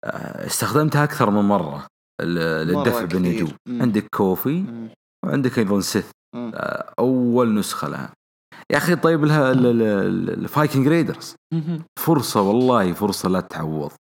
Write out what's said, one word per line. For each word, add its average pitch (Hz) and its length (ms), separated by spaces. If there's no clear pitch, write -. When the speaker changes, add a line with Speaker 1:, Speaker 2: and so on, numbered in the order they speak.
Speaker 1:
آه، - 400
استخدمتها 147 580
أكثر 123 260
من 104 120
مرة 87 460
ل-، 82 520
Speaker 2:
مرة - 100
Speaker 1:
للدفع 113 220
Speaker 2:
كثير. 87 140
Speaker 1:
بالنجوم. 87 320
Speaker 2:
مم. 120 140
Speaker 1:
عندك 107 340
كوفي 107 460
Speaker 2:
مم. 117 280
Speaker 1:
وعندك 127 340
أيضا 101 200
سيث. 92 320
Speaker 2:
مم. 117 200
Speaker 1:
آه، - 440
أول 123 540
نسخة 98 340
لها. 69 220
يا 139 60
أخي، 160 180
طيب، 160 300
لها 147 260
ال-، 127 140
ال-، 117 160
ال-، 98 480
الفايكنج 135 580
رايدرز. 151 480
Speaker 2:
مهم. 165 300
Speaker 1:
فرصة، 127 420
والله 110 520
فرصة 95 360
لا 92 100
تعوض. 78 520